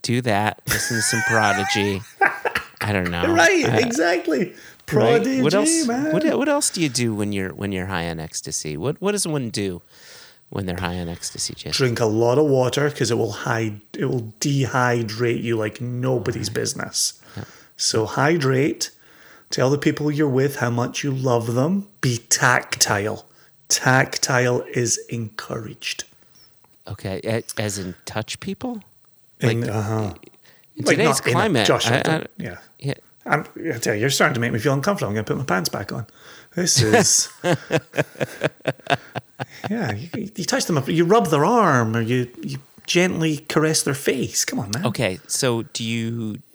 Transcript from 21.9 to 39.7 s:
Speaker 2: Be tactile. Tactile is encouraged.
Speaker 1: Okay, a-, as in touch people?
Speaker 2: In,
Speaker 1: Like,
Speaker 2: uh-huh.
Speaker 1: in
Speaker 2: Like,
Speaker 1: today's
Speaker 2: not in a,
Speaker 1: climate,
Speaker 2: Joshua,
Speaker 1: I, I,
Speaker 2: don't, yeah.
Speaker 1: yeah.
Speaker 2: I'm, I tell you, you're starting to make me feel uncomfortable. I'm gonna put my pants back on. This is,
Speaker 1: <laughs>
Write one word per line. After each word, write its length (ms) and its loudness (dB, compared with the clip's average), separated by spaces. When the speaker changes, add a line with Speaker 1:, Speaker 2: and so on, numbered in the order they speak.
Speaker 2:
Be 180 0
tactile. 1040 2
Tactile 920 2
is 240 0
encouraged. 960 -8
Speaker 1:
Okay, 360 -6
a-, 380 -4
as 160 -4
in 160 -8
touch 360 -8
people? 420 -8
Speaker 2:
In, 220 2
Speaker 1:
Like, 80 -4
Speaker 2:
uh-huh. 440 -2
Speaker 1:
in 80 -8
Speaker 2:
Like, 120 4
Speaker 1:
today's 100 2
Speaker 2:
not 60 -6
in 20 2
a, 40 2
Speaker 1:
climate, 340 2
Speaker 2:
Joshua, 300 2
Speaker 1:
I, 20 2
I, 40 0
Speaker 2:
don't, 340 -2
yeah. 220 -10
Speaker 1:
yeah. 160 -6
Speaker 2:
I'm, 200 0
I 60 -6
tell 160 0
you, 60 -2
you're 100 2
starting 240 4
to 60 0
make 120 0
me 60 0
feel 140 2
uncomfortable. 380 0
I'm 40 -2
gonna 100 0
put 140 -2
my 60 -4
pants 240 -2
back 240 -6
on. 140 -8
This 260 2
is, 540 4
Speaker 1:
<laughs> 60 -16